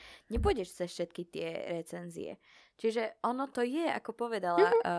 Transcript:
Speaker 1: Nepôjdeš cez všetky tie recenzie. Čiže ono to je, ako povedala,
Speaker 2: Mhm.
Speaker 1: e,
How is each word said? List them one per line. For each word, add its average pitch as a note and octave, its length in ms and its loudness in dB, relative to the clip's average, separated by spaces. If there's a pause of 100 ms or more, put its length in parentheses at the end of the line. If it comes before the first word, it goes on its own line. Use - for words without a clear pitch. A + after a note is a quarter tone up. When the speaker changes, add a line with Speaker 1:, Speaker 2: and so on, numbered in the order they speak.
(300)
Speaker 1:
Nepôjdeš A3+ 400 2
cez F3 200 -4
všetky F3 360 -6
tie E3 220 -6 (260)
recenzie. E3+ 640 -8 (380)
Čiže A3+ 480 0
ono B3+ 240 0
to B3 160 0
je, D4+ 240 0
ako - 240 -2
povedala, G3 480 2
Speaker 2:
Mhm. - 140 8
Speaker 1:
e, A#4 240 4